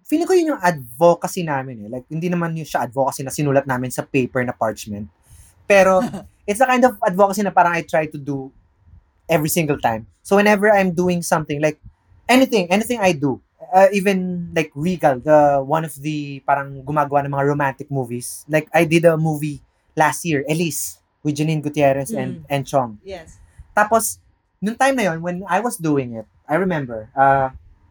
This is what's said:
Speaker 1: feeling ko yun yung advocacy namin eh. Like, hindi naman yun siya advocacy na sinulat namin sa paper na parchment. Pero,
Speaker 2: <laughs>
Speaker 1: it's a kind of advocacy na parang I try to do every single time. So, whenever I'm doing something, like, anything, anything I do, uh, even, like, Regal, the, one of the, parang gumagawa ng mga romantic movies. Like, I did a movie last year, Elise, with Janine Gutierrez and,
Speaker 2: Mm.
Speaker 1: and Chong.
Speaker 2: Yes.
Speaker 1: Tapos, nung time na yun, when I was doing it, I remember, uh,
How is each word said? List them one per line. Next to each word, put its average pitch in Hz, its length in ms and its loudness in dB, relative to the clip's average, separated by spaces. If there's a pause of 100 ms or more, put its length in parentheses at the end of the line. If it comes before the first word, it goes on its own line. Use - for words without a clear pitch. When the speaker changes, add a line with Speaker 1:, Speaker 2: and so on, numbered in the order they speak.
Speaker 1:
feeling 311 240 0
ko 370 80 4
yun 311 160 2
yung - 80 -6
advocacy 165 800 2
namin 131 480 -6
eh. 127 80 -10
Like, - 160 -14
hindi 165 160 -4
naman 170 240 -2
yun 160 160 -8
siya 135 160 -4
advocacy 131 400 -4
na 131 80 -10
sinulat 139 320 2
namin 127 240 -4
sa 131 160 -6
paper 127 400 -2
na 123 80 -4
parchment. 107 560 -6 (560)
Pero, 190 340 6 (220)
Speaker 2:
<laughs> - 280 -20
Speaker 1:
it's 208 120 -4
a 254 80 4
kind 254 160 4
of 240 160 2
advocacy 196 400 2
na 196 80 -2
parang 175 240 4
I 165 80 -2
try 156 240 0
to 151 160 -12
do 135 320 -10 (760)
every 156 220 2
single 147 300 0
time. 113 280 -2 (160)
So, 196 140 2
whenever 208 340 4
I'm 190 240 2
doing 180 300 -2
something, 156 340 -2
like, 156 220 -2 (480)
anything, 240 400 2
anything 214 320 0
I 185 160 2
do, 135 240 -4 (320)
uh, 190 160 8
even, 185 640 -2
like, 160 220 -2
Regal, 151 420 0
the, 143 480 4
one 156 160 0
of 160 160 -10
the, 143 480 -8
parang 139 380 -2
gumagawa 143 420 0
ng 143 60 -4
mga 139 160 0
romantic 147 420 -2
movies. 123 560 -6
Like, 151 240 -2
I 170 160 2
did 165 220 4
a 165 100 6
movie 151 460 -2 (320)
last 151 320 2
year, 143 180 -2
Elise, 156 540 -4 (240)
with 147 160 -2
Janine 156 240 -2
Gutierrez 139 480 0
and, 127 320 -8
Speaker 2:
Mm. - 100 -18
Speaker 1:
and 139 140 -2
Chong. 120 340 -2
Speaker 2:
Yes. 180 380 -18 (340)
Speaker 1:
Tapos, 220 460 0 (420)
nung 220 140 -4
time 269 240 2
na 196 100 0
yun, 165 140 -4
when 175 260 -6
I 180 140 0
was 240 160 -6
doing 143 340 -2
it, 110 140 -12 (180)
I 151 140 0
remember, 139 560 -4
uh, 135 340 4 (420)